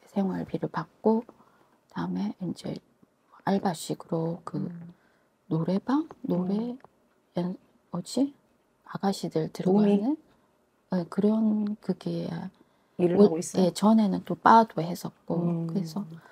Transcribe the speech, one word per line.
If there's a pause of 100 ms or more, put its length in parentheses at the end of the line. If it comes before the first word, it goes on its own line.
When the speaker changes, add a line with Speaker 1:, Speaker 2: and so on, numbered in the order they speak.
Speaker 1:
생활비를
받고 (640)
그다음에 (140)
이제 (680)
알바식으로
그
Speaker 2:
음. (520)
Speaker 1:
노래방? (140)
노래
Speaker 2:
음. (580)
Speaker 1:
연-, (340)
뭐지? (520)
아가씨들
Speaker 2:
도우미?
Speaker 1:
들어가는? (760)
네,
그런
그게 (680)
Speaker 2:
일을
Speaker 1:
원-,
Speaker 2:
하고
있어요?
Speaker 1:
예,
전에는
또
바도
했었고
Speaker 2:
음.
Speaker 1:
그래서 (260)